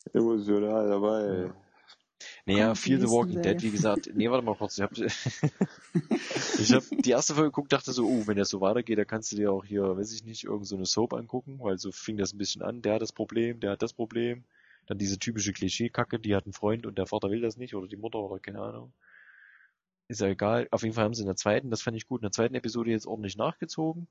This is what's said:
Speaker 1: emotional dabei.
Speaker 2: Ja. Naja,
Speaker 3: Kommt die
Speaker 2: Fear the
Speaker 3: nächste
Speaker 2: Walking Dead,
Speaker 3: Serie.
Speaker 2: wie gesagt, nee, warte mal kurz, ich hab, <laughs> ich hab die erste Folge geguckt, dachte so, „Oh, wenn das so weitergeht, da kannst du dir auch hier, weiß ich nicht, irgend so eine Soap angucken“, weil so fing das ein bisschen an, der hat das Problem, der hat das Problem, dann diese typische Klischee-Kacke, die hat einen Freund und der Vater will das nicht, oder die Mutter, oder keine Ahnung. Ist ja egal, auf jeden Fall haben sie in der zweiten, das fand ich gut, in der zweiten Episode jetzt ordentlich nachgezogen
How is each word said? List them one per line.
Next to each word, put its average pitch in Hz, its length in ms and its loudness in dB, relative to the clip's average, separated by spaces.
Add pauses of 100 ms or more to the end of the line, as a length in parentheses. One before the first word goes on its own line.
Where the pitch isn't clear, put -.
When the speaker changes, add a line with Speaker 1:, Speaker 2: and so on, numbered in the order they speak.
(140)
Speaker 1:
emotional 107 760 2
dabei. 104 360 2
Speaker 2:
Ja. 92 300 -2 (880)
Naja, 104 300 4
Speaker 3:
Kommt - 100 -6
die 131 60 4
Speaker 2:
Fear 135 80 6
the 123 80 4
Speaker 3:
nächste - 20 2
Speaker 2:
Walking 120 320 4
Dead, 101 140 4
Speaker 3:
Serie. - 80 -2
Speaker 2:
wie 110 80 0
gesagt, 104 420 2
nee, 104 160 2
warte 123 160 2
mal 107 100 0
kurz, - 220 -6
ich 98 60 0
hab, 101 100 -2
<laughs> - 1600 -2
ich 113 180 4
hab 131 120 6 (180)
die 127 80 4
erste 135 240 4
Folge 151 160 4
geguckt, 143 220 0
dachte 135 180 0
so, 123 160 2
„Oh, 110 200 2
wenn 104 100 2
das 98 120 2
so 98 120 -2
weitergeht, 110 360 2
da 104 80 2
kannst 110 260 -6
du 107 40 -6
dir 104 160 2
auch 98 140 0
hier, 98 320 0
weiß 107 160 -4
ich 107 100 -12
nicht, 113 200 -12
irgend 101 240 -6
so 101 80 -6
eine 95 100 -4
Soap 110 280 2
angucken“, 127 460 -8
weil 101 180 -2
so 98 140 -8
fing 110 260 -8
das 98 160 0
ein 104 40 -14
bisschen 98 240 -4
an, 117 200 -6
der 107 140 2
hat 113 60 0
das 113 120 -6
Problem, 117 460 -2
der 101 120 -2
hat 98 100 -4
das 113 120 -2
Problem, 120 520 -2 (420)
dann 107 100 -4
diese 98 220 0
typische 104 340 -2
Klischee-Kacke, 117 680 -2
die 104 160 2
hat 95 100 2
einen 98 80 -12
Freund 113 320 0
und 101 120 -6
der 95 100 -2
Vater 104 240 -2
will 113 100 -2
das 110 160 -2
nicht, 120 180 -12
oder 95 120 -6
die 101 100 -14
Mutter, 113 220 -6
oder 95 200 -8
keine 101 220 -12
Ahnung. 117 320 -12 (1120)
Ist 110 140 -6
ja 101 60 4
egal, 104 420 2
auf - 140 0
jeden 110 100 0
Fall 110 120 4
haben 113 100 0
sie 117 80 -4
in 98 40 -2
der 92 100 0
zweiten, 120 340 2
das 110 100 -2
fand 117 160 -4
ich 110 100 -8
gut, 123 140 -4
in 110 40 -4
der 98 60 -2
zweiten 117 220 2
Episode 117 380 -2
jetzt 110 160 0
ordentlich 104 280 -6
nachgezogen 160 760 -4